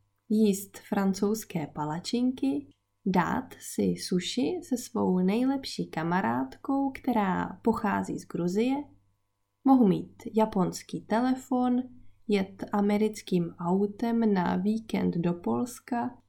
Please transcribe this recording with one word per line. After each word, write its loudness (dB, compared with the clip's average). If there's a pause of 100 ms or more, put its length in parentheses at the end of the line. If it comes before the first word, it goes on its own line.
(280)
jíst 2
francouzské -2
palačinky, -2 (400)
dát 0
si -2
sushi -2
se -4
svou 0
nejlepší 0
kamarádkou, -2
která -2
pochází 0
z -14
Gruzie. 0 (880)
Mohu 8
mít 0 (120)
japonský 0
telefon, 0 (460)
jet 0
americkým 0
autem 2
na 2
víkend 0
do 0
Polska, -4 (100)